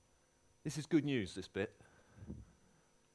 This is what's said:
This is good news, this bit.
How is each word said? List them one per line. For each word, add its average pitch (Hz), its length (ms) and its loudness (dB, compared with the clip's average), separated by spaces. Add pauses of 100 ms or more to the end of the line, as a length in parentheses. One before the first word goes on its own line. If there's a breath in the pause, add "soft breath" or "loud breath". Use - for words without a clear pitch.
(640)
This 147 120 -4
is 147 100 -4
good 151 180 6
news, 127 320 0
this 95 100 -6
bit. 101 260 -2 (1400 loud breath)